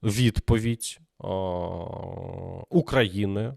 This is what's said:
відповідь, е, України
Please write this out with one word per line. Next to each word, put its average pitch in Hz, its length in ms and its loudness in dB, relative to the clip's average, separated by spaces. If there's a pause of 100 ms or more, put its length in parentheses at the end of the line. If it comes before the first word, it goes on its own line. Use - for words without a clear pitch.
відповідь, 113 1000 2 (240)
е, - 20 -8 (1400)
України 107 880 2